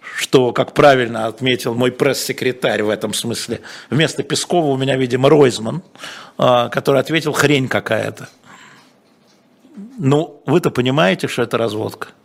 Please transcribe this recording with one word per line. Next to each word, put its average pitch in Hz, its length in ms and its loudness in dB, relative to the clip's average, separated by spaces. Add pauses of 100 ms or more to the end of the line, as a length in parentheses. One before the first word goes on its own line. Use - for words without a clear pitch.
(160)
что, 123 360 4
как - 200 -2
правильно 123 540 4
отметил 120 480 -2
мой 127 180 0
пресс-секретарь 127 880 -2
в 107 60 0
этом 107 240 -4
смысле, 113 480 -6 (300)
вместо 147 320 0
Пескова 156 440 -2
у 139 120 0
меня, 135 180 0
видимо, 131 320 2
Ройзман, 139 540 4 (560)
а, 123 320 2
который 135 300 2
ответил: 151 320 -2
«Хрень 135 360 2
какая-то». 107 600 -4 (1700)
Ну, 147 480 0
вы-то 151 240 2
понимаете, 139 580 0
что - 140 -2
это 117 160 -2
разводка? 107 500 -4 (160)